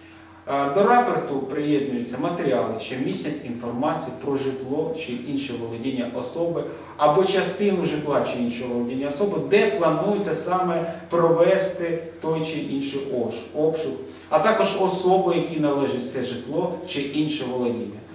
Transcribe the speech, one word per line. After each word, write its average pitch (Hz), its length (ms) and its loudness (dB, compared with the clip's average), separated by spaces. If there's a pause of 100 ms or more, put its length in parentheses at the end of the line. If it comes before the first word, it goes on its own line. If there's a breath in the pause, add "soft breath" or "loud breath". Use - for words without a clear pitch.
(480 loud breath)
Е, 139 260 0
до 202 100 6
рапорту 175 540 4
приєднуються 135 840 -2
матеріали, - 600 0
що - 140 -8 (100)
містять 156 400 -4
інформацію 120 680 -4 (120)
про 139 120 0
житло 131 640 -2
чи 123 120 -6
інше 135 480 -4
володіння 120 540 -4
особи 165 500 -2 (320 loud breath)
або 151 280 6
частину 185 600 2
житла 143 480 0
чи 123 100 -2
іншого 120 320 -4
володіння 131 400 -2
особи, - 240 0 (120)
де 208 200 6
планується 170 640 2
саме 175 580 0 (180 loud breath)
провести 170 880 4 (220)
той 160 240 0
чи 156 140 -4
інший 139 420 -4
обш-, 123 600 -4
обшук, 156 340 0 (360 loud breath)
а - 80 4
також 202 420 2
особи, 180 560 4
які 156 240 0
належать 135 500 0
це 127 140 -4
житло 160 500 -4 (140)
чи 143 120 -4
інше 147 520 -2
володіння. 117 460 -2 (160 loud breath)